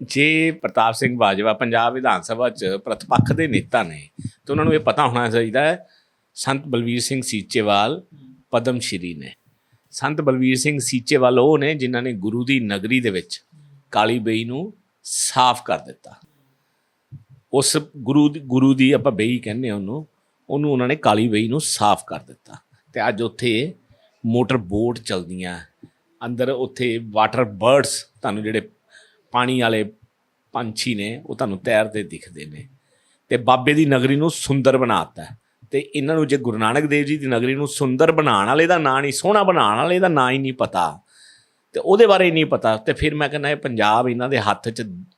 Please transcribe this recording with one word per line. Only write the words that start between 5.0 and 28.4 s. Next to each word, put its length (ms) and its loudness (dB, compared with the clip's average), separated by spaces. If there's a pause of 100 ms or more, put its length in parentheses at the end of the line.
ਹੋਣਾ 240 -2
ਚਾਹੀਦਾ 300 0
ਹੈ, 260 -2 (480)
ਸੰਤ 320 -4
ਬਲਵੀਰ 340 -2
ਸਿੰਘ 220 -4
ਸੀਚੇਵਾਲ 800 0 (480)
ਪਦਮ 280 0
ਸ਼੍ਰੀ 360 -8
ਨੇ। 180 -16 (580)
ਸੰਤ 300 -4
ਬਲਵੀਰ 360 2
ਸਿੰਘ 220 -2
ਸੀਚੇਵਾਲ 600 2
ਉਹ 200 6
ਨੇ 160 0
ਜਿਨ੍ਹਾਂ 280 -4
ਨੇ 100 -6
ਗੁਰੂ 320 -4
ਦੀ 160 2
ਨਗਰੀ 400 -2
ਦੇ 100 0
ਵਿੱਚ 340 -8 (460)
ਕਾਲੀ 280 2
ਬੇਈ 260 -2
ਨੂੰ 280 -8 (300)
ਸਾਫ਼ 600 0
ਕਰ 160 -2
ਦਿੱਤਾ। 360 -20 (1400)
ਉਸ 240 0 (200)
ਗੁਰੂ 320 4
ਦੀ, 120 -4
ਗੁਰੂ 340 2
ਦੀ 180 4
ਆਪਾਂ 200 2
ਬੇਈ 260 -2
ਕਹਿੰਦੇ 300 -6
ਹਾਂ 80 -4
ਉਹਨੂੰ, 300 -8 (440)
ਉਹਨੂੰ 220 0
ਉਹਨਾਂ 160 0
ਨੇ 80 0
ਕਾਲੀ 320 2
ਬੇਈ 200 0
ਨੂੰ 120 -2
ਸਾਫ਼ 460 0
ਕਰ 140 -10
ਦਿੱਤਾ। 340 -20 (380)
ਤੇ 160 -2
ਅੱਜ 140 -2
ਉੱਥੇ 520 -2 (520)
ਮੋਟਰ 300 2
ਬੋਟ 420 -4
ਚੱਲਦੀਆਂ, 600 -8 (640)
ਅੰਦਰ 240 -4
ਉੱਥੇ 520 -4 (100)
ਵਾਟਰ 340 2
ਬਰਡਸ 600 2 (160)
ਤੁਹਾਨੂੰ 200 -4